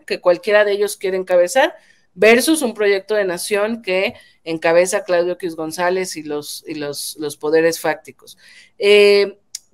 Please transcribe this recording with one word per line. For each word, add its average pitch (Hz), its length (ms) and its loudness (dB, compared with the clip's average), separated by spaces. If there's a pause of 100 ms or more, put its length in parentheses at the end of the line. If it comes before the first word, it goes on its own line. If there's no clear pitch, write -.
que 190 140 -8
cualquiera 202 440 2
de 208 60 -2
ellos 202 260 -2
quiere 190 200 -4
encabezar 185 580 2 (400)
versus 240 480 4
un 226 100 -4
proyecto 202 400 -2
de 208 120 0
nación 208 580 -4
que 190 320 -2 (280)
encabeza 170 600 0
Claudio 175 300 0
X 175 220 -10
González 180 600 -4
y 156 80 -12
los, 147 420 -10
y 165 100 -10
los, 147 440 -10
los 147 180 -8
poderes 160 420 0
fácticos. - 600 -8 (400)
Eh, 202 580 4 (360)